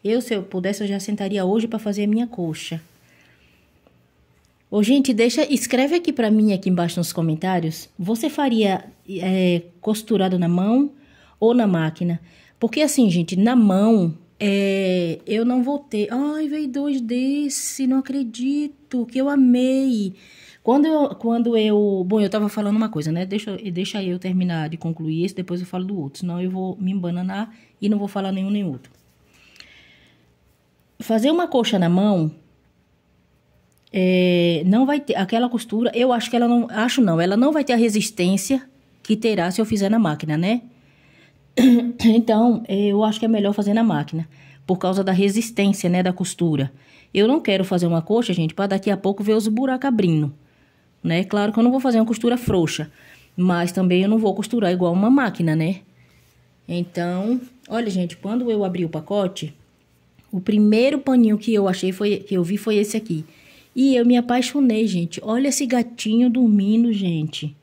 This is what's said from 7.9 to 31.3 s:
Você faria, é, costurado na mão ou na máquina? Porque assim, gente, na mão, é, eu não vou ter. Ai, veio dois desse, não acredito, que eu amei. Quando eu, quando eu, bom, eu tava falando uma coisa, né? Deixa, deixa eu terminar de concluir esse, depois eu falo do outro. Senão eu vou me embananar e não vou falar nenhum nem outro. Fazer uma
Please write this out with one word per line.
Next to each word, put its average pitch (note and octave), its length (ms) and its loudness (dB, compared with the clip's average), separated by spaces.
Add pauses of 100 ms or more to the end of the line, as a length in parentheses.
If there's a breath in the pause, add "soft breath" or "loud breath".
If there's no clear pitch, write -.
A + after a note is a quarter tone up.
Você A3+ 300 -2
faria, A3 560 0 (220)
é, F#3 560 0 (160)
costurado F#3+ 600 0
na F3 80 0
mão G#3+ 440 2 (480 soft breath)
ou A3+ 140 4
na A#3 140 2
máquina? E3 520 -2 (400 soft breath)
Porque A#3 220 -2
assim, C4+ 280 2
gente, F3 260 0
na A3+ 200 2
mão, G3+ 600 4 (220)
é, G3 880 0
eu A3+ 180 -2
não B3 160 2
vou C#4 160 -2
ter. G#3 340 -4
Ai, D4 360 -4
veio D4+ 200 -4
dois C#4 320 -4
desse, C4 840 -4
não C4 140 2
acredito, C4+ 1040 -4
que A#3+ 140 -6
eu C#4 100 0
amei. B3+ 840 2 (480 loud breath)
Quando C#4+ 240 4
eu, D4+ 280 2
quando A#3 400 0
eu, G#3 520 2
bom, G#3+ 120 2
eu G3+ 100 2
tava G#3+ 200 -2
falando G#3 260 -2
uma A3 140 0
coisa, D#3 220 -4
né? E3+ 120 -2
Deixa, G3 340 -6
deixa G3 440 -6
eu F3+ 160 -4
terminar F3+ 520 -2
de E3 80 -10
concluir D#3+ 480 -4
esse, G3 100 -6
depois F3+ 240 -8
eu F3+ 80 -10
falo F#3 180 -8
do G3 140 -6
outro. C#3 220 -10
Senão F3 200 -6
eu F#3 80 -4
vou F#3 300 -6
me F#3 120 -4
embananar F#3 600 -6 (260 loud breath)
e G#3 80 -4
não G#3 120 0
vou G3+ 80 -4
falar G3 240 -6
nenhum F#3+ 180 -4
nem G#3 140 -2
outro. C#3 280 -8 (2000 soft breath)
Fazer A3 300 0
uma E4+ 180 0